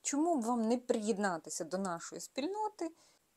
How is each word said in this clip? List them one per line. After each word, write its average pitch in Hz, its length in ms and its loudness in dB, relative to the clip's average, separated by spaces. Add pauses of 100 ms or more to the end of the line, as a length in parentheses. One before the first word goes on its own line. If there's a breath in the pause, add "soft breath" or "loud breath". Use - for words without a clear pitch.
Чому 311 340 2
б 240 60 2
вам 226 260 2
не 247 100 4
приєднатися 208 880 0
до 165 140 -4
нашої 170 420 -4
спільноти? 392 720 -4 (460 soft breath)